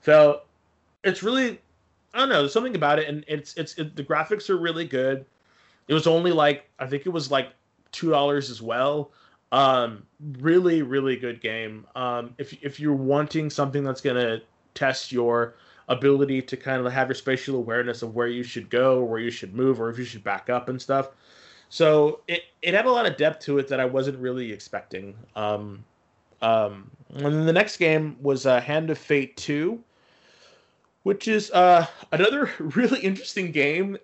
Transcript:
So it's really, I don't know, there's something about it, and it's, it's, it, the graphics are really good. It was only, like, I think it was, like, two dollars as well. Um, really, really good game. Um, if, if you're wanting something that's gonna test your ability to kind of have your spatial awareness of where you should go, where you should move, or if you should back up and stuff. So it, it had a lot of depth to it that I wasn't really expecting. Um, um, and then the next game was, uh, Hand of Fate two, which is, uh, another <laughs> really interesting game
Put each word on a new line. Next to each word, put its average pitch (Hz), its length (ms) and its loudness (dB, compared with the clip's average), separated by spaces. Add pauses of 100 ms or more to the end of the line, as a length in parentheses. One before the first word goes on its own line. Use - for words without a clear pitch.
So 151 380 8 (640)
it's 185 180 -2
really, 240 380 -2 (520)
I 220 60 -6
don't 269 100 2
know, 185 120 2
there's 143 120 -2
something 240 220 0
about 151 240 2
it, 151 100 -2
and 151 200 -8
it's, 151 280 -8
it's, 165 220 -10
it, 156 160 -8
the 147 80 -10
graphics 160 480 -4
are 185 80 2
really 165 260 -4
good. 135 400 -2 (640)
It 143 80 0
was 160 140 2
only, 170 240 4
like, 147 360 2 (120)
I 127 80 -8
think 139 180 -6
it 185 40 -2
was, 156 200 -6
like, 135 200 0 (420)
two 165 180 -4
dollars 143 400 2
as 110 100 -14
well. 131 520 -2 (400)
Um, 123 520 2 (360)
really, 165 420 4
really 135 320 0
good 117 260 -8
game. 110 540 -8
Um, 123 420 -6
if, 139 160 -12 (120)
if 139 160 -10
you're 147 140 0
wanting 147 540 0
something 143 360 -2
that's 131 160 -6
gonna 123 420 0 (320)
test - 380 -4
your 120 420 0 (340)
ability 139 540 2
to 131 140 -10
kind 127 280 -4
of 123 80 -2
have 131 160 0
your 131 60 -4
spatial 131 420 -4
awareness 117 460 -4
of 113 120 -8
where 120 140 0
you 120 140 -6
should 117 280 -10
go, 127 340 4
where 113 160 -4
you 117 100 -4
should 98 240 -12
move, 127 260 2
or 113 100 -4
if 117 80 -10
you 123 60 -8
should 113 200 -14
back 98 260 -6
up 123 180 -2
and 127 120 -8
stuff. 135 300 -2 (580)
So 151 600 4
it, 170 140 -4 (200)
it 175 120 0
had 226 120 2
a 262 40 4
lot 240 160 2
of 160 100 -2
depth 156 300 0
to 143 120 0
it 135 100 -2
that 131 120 -2
I 131 40 2
wasn't 131 340 -2
really 127 340 -6
expecting. 98 640 -12 (200)
Um, 104 500 -6 (560)
um, 104 500 0 (240)
and 139 100 -6
then 151 220 2
the 165 60 4
next 208 260 2
game 156 420 2
was, 139 260 0
uh, 123 140 4
Hand 160 300 -2
of 147 80 -4
Fate 139 380 -2
two, 175 460 -4 (1200)
which 196 260 -2
is, 214 220 0
uh, 180 360 8 (260)
another 226 420 2
<laughs> - 40 -14
really 202 420 0
interesting 190 500 -4
game 160 540 0